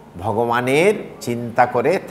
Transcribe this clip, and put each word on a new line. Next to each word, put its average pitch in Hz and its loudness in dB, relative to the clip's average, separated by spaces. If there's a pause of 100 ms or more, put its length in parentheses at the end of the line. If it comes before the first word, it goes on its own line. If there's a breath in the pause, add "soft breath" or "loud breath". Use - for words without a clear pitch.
(200)
ভগবানের 120 2 (260)
চিন্তা 120 0
করে 127 0 (100)